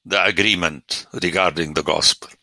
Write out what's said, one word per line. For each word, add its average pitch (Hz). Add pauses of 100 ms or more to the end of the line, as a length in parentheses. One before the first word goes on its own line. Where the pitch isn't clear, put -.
the 92
agreement 90 (160)
regarding 85
the 78
gospel. - (120)